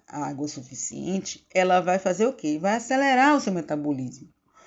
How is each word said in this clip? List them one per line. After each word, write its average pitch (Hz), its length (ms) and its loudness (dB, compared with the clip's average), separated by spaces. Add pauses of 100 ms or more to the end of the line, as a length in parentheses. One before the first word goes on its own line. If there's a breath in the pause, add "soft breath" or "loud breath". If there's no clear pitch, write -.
água 143 400 -6
suficiente, 139 1040 -8
ela 185 300 4
vai 180 160 2
fazer 190 300 0
o 269 60 0
quê? 151 280 -4
Vai 196 140 0
acelerar 262 600 4
o 277 60 2
seu 202 100 -2
metabolismo. 147 760 -4 (380 loud breath)